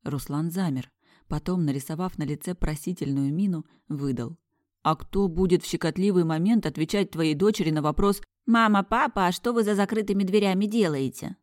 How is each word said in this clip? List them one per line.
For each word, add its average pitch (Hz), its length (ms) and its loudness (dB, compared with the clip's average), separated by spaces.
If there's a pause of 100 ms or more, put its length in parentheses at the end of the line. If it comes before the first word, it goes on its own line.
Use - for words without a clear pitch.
Руслан 147 460 -4
замер. 160 420 -4 (360)
Потом, 175 360 -2
нарисовав 151 540 -4
на 156 60 -4
лице 147 300 -6
просительную 143 800 -4
мину, 175 320 -2 (240)
выдал. 139 480 -4 (460)
А 156 120 2
кто 196 340 -2
будет 175 360 2
в - 20 -10
щекотливый 180 580 2
момент 170 420 2
отвечать 160 440 -2
твоей 156 240 0
дочери 185 360 2
на 156 100 0
вопрос: 175 420 0 (220)
«Мама, 214 400 4
папа, 233 420 0
а 180 60 2
что 240 220 -4
вы 226 100 2
за 208 100 0
закрытыми 202 480 0
дверями 196 440 2
делаете?» 175 760 -2